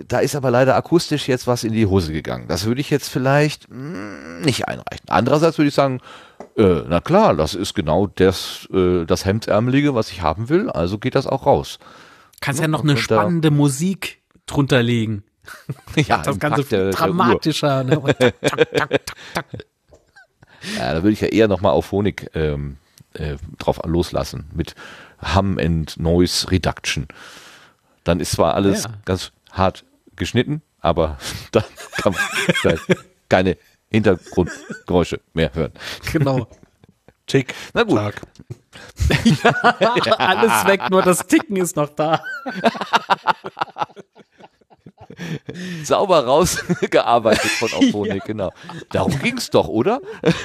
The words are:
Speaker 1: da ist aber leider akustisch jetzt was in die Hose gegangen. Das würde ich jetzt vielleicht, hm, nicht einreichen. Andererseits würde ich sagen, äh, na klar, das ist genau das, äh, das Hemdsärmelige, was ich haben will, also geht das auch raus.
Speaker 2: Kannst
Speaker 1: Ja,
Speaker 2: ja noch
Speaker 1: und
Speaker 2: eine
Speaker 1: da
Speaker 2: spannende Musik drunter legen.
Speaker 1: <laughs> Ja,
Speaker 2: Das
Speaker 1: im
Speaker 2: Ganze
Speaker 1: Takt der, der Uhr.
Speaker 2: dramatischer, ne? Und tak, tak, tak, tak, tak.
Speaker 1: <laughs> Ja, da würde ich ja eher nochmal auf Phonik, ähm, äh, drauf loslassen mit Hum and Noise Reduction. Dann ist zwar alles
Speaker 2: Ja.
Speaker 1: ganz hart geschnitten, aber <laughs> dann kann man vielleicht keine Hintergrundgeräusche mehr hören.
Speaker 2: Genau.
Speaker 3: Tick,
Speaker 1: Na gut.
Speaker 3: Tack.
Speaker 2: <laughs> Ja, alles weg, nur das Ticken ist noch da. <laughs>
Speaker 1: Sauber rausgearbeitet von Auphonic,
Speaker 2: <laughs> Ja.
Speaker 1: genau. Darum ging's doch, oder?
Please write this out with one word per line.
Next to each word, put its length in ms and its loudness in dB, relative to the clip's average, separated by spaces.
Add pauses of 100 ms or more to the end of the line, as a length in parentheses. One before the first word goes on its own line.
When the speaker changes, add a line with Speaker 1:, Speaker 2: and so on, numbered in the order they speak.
Speaker 1:
da 120 -2
ist 180 0
aber 140 -2
leider 260 4
akustisch 500 0
jetzt 200 -2
was 180 0
in 80 -2
die 140 4
Hose 260 2
gegangen. 360 -8
Das 180 -2
würde 160 0
ich 80 -10
jetzt 180 -2
vielleicht, 600 0
hm, 760 -14
nicht 260 0
einreichen. 400 -10
Andererseits 480 2
würde 120 2
ich 60 -2
sagen, 260 0 (580)
äh, 280 4
na 140 0
klar, 340 4
das 200 0
ist 200 -4
genau 340 0
das, 640 0
äh, 320 2
das 180 0
Hemdsärmelige, 720 2
was 180 -2
ich 80 -12
haben 300 -2
will, 180 2
also 300 -2
geht 160 -4
das 120 0
auch 200 -4
raus. 320 2 (640)
Speaker 2:
Kannst 180 -4
Speaker 1:
Ja, 60 0
Speaker 2:
ja 20 0
noch 140 -2
Speaker 1:
und 80 2
Speaker 2:
eine 80 4
Speaker 1:
da 40 -2
Speaker 2:
spannende 480 2
Musik 720 0 (240)
drunter 380 2
legen. 460 -2
Speaker 1:
<laughs> 40 -20 (640)
Ja, 240 2
Speaker 2:
Das 160 -4
Speaker 1:
im 60 -6
Speaker 2:
Ganze 220 0
Speaker 1:
Takt 100 -4
der, 80 4
der 80 2
Uhr. 40 0
Speaker 2:
dramatischer, 920 2
ne? 160 2
Und 180 0
tak, 220 4
tak, 160 0 (180)
tak, 160 0
tak, 160 0 (280)
tak. 180 -6
Speaker 1:
<laughs> 120 -14 (1120)
Ja, 160 -2
da 120 -2
würde 80 4
ich 80 -4
ja 80 0
eher 180 4
nochmal 240 2
auf 160 2
Phonik, 480 -4
ähm, 440 -4 (360)
äh, 220 -8 (220)
drauf 280 -2
loslassen 680 -4
mit 200 -6 (640)
Hum 220 2
and 420 -2
Noise 500 2
Reduction. 560 -2 (960)
Dann 160 0
ist 140 -4
zwar 220 2
alles 300 2
Speaker 2:
Ja. 60 -8 (140)
Speaker 1:
ganz 260 -4 (220)
hart 320 -2 (320)
geschnitten, 460 -2 (180)
aber 360 0 (180)
<laughs> 180 -12
dann 100 4 (400)
kann 100 2
man 100 -4 (340)
vielleicht 260 0 (460)
keine 280 2 (320)
Hintergrundgeräusche 1300 0 (120)
mehr 220 0
hören. 180 -4 (400)
Speaker 2:
Genau. 360 0 (800)
Speaker 3:
Tick, 260 0 (180)
Speaker 1:
Na 120 0
gut. 140 2
Speaker 3:
Tack. 220 -6 (880)
Speaker 2:
<laughs> 720 2 (240)
Ja, 140 0
alles 480 2
weg, 240 2
nur 120 4
das 260 2
Ticken 280 2
ist 200 -4
noch 140 -2
da. 340 -2 (200)
<laughs> 80 -10 (3250)
Speaker 1:
Sauber 420 2
rausgearbeitet 1300 2
von 200 -2
Auphonic, 420 -2
Speaker 2:
<laughs> 20 -4
Ja. 100 -8
Speaker 1:
genau. 260 -6 (380)
Darum 300 -2
ging's 300 -4
doch, 180 4
oder? 320 0 (440)